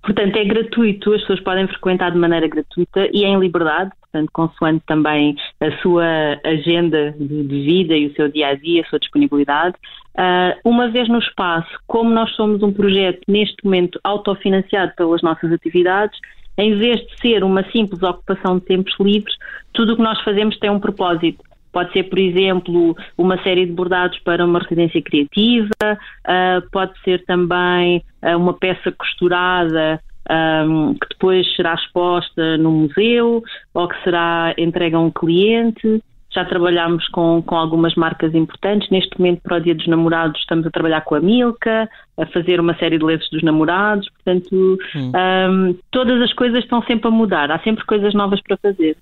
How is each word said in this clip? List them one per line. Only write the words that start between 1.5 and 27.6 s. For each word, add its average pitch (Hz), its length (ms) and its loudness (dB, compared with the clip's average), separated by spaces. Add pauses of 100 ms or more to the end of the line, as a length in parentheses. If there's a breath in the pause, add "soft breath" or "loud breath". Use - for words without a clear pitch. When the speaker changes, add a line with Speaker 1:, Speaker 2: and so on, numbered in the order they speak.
Speaker 1:
frequentar 185 440 -2
de 175 60 0
maneira 170 300 2
gratuita 175 640 -2
e 202 140 0
em 196 140 2
liberdade, 170 600 0
portanto, 156 320 -6
consoante 160 560 -2
também 151 480 0 (240 loud breath)
a 151 120 -2 (100)
sua 175 240 2 (380)
agenda 160 760 0
de, 147 240 -4
de 139 200 -4
vida 165 340 2
e 147 100 2
o 143 80 -6
seu 151 140 0
dia-a-dia, 147 520 -2
a - 80 -10
sua 151 100 -2
disponibilidade. 143 760 0 (420 loud breath)
Ah, 180 380 2 (100)
uma 240 240 2
vez 233 200 0
no 233 100 2
espaço, 170 500 -4 (160)
como 233 240 0
nós 226 260 0
somos 214 280 0
um 202 80 2
projeto 196 560 2
neste 208 360 0
momento 180 400 0
autofinanciado 196 920 -2
pelas 165 260 0
nossas 165 300 0
atividades, 180 680 0 (400 loud breath)
em 208 200 2
vez 233 280 0
de - 160 -20
ser 220 220 2
uma 190 260 2
simples 196 320 -2
ocupação 185 560 -2
de 185 80 -4
tempos 190 340 -2
livres, 202 360 2 (380 loud breath)
tudo 226 200 0
o - 40 0
que 233 40 0
nós 220 200 0
fazemos 214 360 0
tem 208 140 -2
um 202 80 0
propósito. 180 640 -2 (280)
Pode 175 220 -4
ser, 185 120 0
por 190 120 -4
exemplo, 180 800 2 (180 loud breath)
uma 185 280 2
série 185 240 2
de 170 40 -6
bordados 180 540 -2
para 175 180 0
uma 175 140 4
residência 170 460 0
criativa, 208 680 0 (560 loud breath)
ah, 185 460 2
pode 190 320 -4
ser 180 220 0
também, 180 800 2 (200)